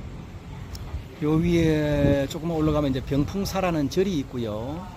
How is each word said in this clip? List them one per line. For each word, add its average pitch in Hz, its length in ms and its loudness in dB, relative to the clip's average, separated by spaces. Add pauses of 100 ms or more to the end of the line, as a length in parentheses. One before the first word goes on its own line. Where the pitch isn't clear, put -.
(1200)
요 151 120 2
위에 151 960 4
조금만 165 280 -4
올라가면 151 340 4
이제 131 120 -2
병풍사라는 170 840 0
절이 185 300 0
있고요. 127 680 -4 (120)